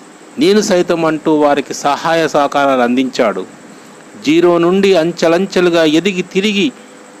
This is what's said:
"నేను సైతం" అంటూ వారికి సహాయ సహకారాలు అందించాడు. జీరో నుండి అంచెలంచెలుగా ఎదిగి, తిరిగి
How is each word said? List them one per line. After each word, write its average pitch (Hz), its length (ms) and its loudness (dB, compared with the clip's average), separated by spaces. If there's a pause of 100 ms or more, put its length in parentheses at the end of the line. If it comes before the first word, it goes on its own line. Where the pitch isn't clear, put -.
(400)
"నేను 196 220 2
సైతం" 175 440 0
అంటూ 156 280 0
వారికి 147 400 0
సహాయ 160 540 -2
సహకారాలు 139 540 0
అందించాడు. 120 640 0 (800)
జీరో 170 320 4
నుండి 190 380 2
అంచెలంచెలుగా 170 880 0
ఎదిగి, 170 380 0
తిరిగి 190 500 -2 (480)